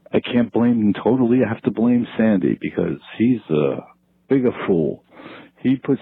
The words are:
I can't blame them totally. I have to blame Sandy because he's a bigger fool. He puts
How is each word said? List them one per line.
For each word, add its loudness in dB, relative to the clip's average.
I 0
can't -2
blame 2
them 2
totally. 2
I 0
have -8
to 2
blame 0
Sandy 2
because -4
he's 2
a 0
bigger 2
fool. 0
He 2
puts -4